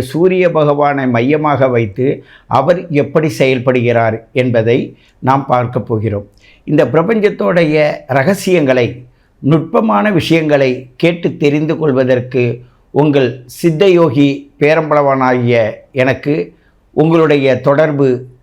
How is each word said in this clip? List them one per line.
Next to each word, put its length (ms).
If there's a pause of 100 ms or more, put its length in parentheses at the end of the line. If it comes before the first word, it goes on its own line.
சூரிய 500
பகவானை 560
மையமாக 640
வைத்து 380 (420)
அவர் 300 (140)
எப்படி 460
செயல்படுகிறார் 800 (140)
என்பதை 440 (460)
நாம் 240
பார்க்க 420
போகிறோம். 400 (380)
இந்த 180
பிரபஞ்சத்தோடைய 1040 (220)
ரகசியங்களை, 760 (540)
நுட்பமான 720
விஷயங்களை 600 (240)
கேட்டு 320 (100)
தெரிந்து 380
கொள்வதற்கு 720 (460)
உங்கள் 360 (280)
சித்தயோகி 760 (280)
பேரம்பளவானாகிய 1080 (260)
எனக்கு 420 (600)
உங்களுடைய 680
தொடர்பு 480 (340)